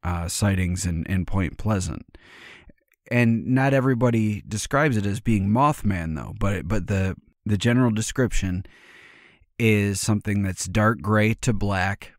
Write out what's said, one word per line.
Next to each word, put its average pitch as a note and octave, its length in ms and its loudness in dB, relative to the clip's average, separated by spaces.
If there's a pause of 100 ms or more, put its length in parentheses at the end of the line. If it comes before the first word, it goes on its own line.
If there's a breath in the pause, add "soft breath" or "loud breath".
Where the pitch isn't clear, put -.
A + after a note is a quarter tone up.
uh, F2 240 -4
sightings F#2 580 0
in, E2+ 200 -2
in F#2 180 -2
Point F#2 340 -2
Pleasant. - 600 -4 (920 loud breath)
And A#2 360 2
not C3 280 2
everybody A#2 720 2
describes C#3 500 0
it G2+ 100 0
as G2+ 120 -2
being G2+ 300 2
Mothman, G#2 640 0
though. C#2 240 -10
But, G2 300 -2
but G2+ 180 -2
the, F#2+ 300 0 (280)
the G#2 120 0
general A#2+ 340 2
description G#2 720 0 (920 loud breath)
is G#2 420 2
something G#2 420 0
that's F#2 240 -4
dark G#2+ 340 2
gray G#2+ 340 2
to - 180 -2
black G2 680 -2